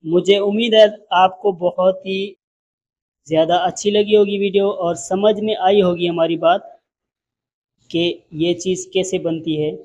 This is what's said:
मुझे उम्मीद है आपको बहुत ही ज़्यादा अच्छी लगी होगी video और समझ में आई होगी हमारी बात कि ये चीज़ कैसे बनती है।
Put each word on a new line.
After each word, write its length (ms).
मुझे 340
उम्मीद 360
है 120
आपको 440
बहुत 420
ही 180
ज़्यादा 340
अच्छी 300
लगी 240
होगी 240
video 300
और 180
समझ 420
में 180
आई 240
होगी 260
हमारी 320
बात 280
कि 140
ये 200
चीज़ 380
कैसे 280
बनती 340
है। 160